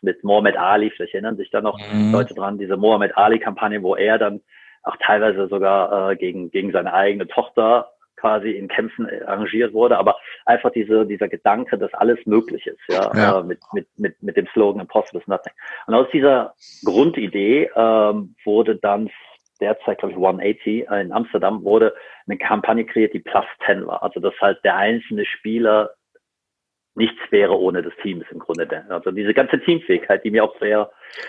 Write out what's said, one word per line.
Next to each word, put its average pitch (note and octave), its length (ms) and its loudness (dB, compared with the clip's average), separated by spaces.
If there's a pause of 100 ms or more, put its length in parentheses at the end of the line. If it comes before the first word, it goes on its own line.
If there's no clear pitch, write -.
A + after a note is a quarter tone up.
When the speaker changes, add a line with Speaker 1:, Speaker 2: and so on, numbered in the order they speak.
Speaker 1:
mit F#2+ 220 -4
Mohammed G2+ 340 2
Ali, G#2+ 320 2
vielleicht - 240 -10
erinnern G#2+ 240 -6
sich B2+ 120 -10
da A2+ 120 -2
noch G#2+ 160 -4
Speaker 2:
Mhm. G#2+ 340 0
Speaker 1:
Leute G#2 220 0
dran, G2+ 240 -6
diese G2 180 -4
Mohammed G#2 400 2
Ali-Kampagne, G#2+ 640 2
wo F#2 140 0
er G#2+ 220 2
dann G#2 240 -2 (400)
auch - 160 -8
teilweise G#2 500 2
sogar, G2 640 0
äh, G2 60 0
gegen, F2+ 340 -6
gegen G2 200 -4
seine F2 220 -2
eigene G2 340 0
Tochter A#2 640 0 (240)
quasi G#2+ 340 -2
in G2 180 -8
Kämpfen A2+ 400 -6 (180)
arrangiert G#2+ 460 -2
wurde, A#2 240 4
aber G2 200 4 (280)
einfach A#2+ 260 2
diese, A2 360 2
dieser G2+ 220 -4
Gedanke, G#2+ 500 -2
dass G2 160 -6
alles A#2 320 2
möglich A2 400 0
ist, - 220 -14
ja, F#2+ 280 0
Speaker 2:
Ja. G2+ 240 2
Speaker 1:
äh, - 20 -4
mit, F2 180 -8 (120)
mit, G2+ 140 -6 (100)
mit, G2+ 260 -6
mit G2+ 140 -6
dem - 120 0
Slogan G2+ 340 2
Impossible - 380 -2
is - 60 -18
Nothing. - 260 -4 (340)
Und A2+ 80 0
aus B2+ 180 4
dieser C3+ 420 4 (300)
Grundidee, A2 880 2
ähm, G#2+ 600 2 (100)
wurde G#2+ 320 2
dann G#2 320 -2 (520)
derzeit, G#2 380 -2
glaub G2 120 -6
ich, E2+ 80 -10
One F#2 240 0
eighty G#2+ 400 -2
in G2+ 280 -4
Amsterdam, G#2+ 540 -2
wurde A2 300 4 (320)
eine G2+ 100 -6
Kampagne A2 480 0
kreiert, A2 300 0
die G2+ 60 -6
Plus - 260 -2 (180)
ten F#2+ 220 0
war. - 160 -8
Also, - 180 -6
dass F#2+ 200 -4
halt G2+ 220 0
der F#2 140 0
einzelne G#2+ 480 -2
Spieler G#2+ 640 0 (1040)
nichts A2+ 260 -2 (100)
wäre G2+ 260 4
ohne F#2 260 0
das E2+ 100 -10 (100)
Team, F#2 200 -8
ist - 100 -20
im E2 80 -16
Grunde E2 260 -6
der, - 240 -10
also F2+ 220 -6
diese G#2 200 -4
ganze C3 280 2
Teamfähigkeit, G2 640 0
die G#2+ 80 -4
mir A2 100 4
auch G#2+ 160 -2
sehr, G#2+ 320 0 (380)